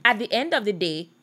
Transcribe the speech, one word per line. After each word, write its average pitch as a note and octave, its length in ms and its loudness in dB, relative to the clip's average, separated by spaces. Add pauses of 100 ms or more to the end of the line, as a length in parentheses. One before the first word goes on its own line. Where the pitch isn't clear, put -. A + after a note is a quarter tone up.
at A#3 120 6
the A3+ 140 -6
end C#4+ 220 0
of B3+ 100 0
the G#3 100 -2
day, E3 360 -4 (140)